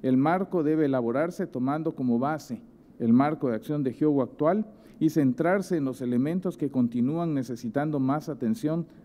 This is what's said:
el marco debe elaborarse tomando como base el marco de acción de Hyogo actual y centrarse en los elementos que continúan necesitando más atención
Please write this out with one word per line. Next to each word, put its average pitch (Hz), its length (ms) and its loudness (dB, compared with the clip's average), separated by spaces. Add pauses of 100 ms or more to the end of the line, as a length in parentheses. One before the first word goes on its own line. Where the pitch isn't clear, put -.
el 131 120 2
marco 170 460 2
debe 156 240 2
elaborarse 135 600 -2
tomando 151 480 -4
como 123 240 0
base 135 420 -6 (380)
el 117 140 4
marco 143 360 4
de 113 60 0
acción 147 280 -4
de 127 100 -2
Hyogo 147 280 2
actual 170 460 0 (320)
y 156 100 4
centrarse 165 680 2
en 143 80 0
los 131 160 -4
elementos 147 540 -2
que 143 140 -4
continúan 131 640 0
necesitando 135 640 -4
más 139 300 -2
atención 147 560 -2 (200)